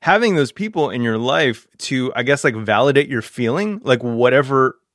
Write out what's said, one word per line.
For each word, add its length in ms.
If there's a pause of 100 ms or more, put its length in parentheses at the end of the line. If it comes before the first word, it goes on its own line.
having 340
those 180
people 360
in 140
your 160
life 480 (120)
to, 360
I 80
guess, 200
like, 120
validate 540
your 120
feeling, 640
like, 200
whatever 760 (160)